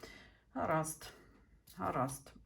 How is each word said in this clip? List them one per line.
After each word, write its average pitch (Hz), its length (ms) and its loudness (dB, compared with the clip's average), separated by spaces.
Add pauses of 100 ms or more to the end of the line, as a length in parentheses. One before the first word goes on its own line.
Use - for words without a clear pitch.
(540)
Гаразд, 160 560 2 (680)
гаразд. 139 560 2 (140)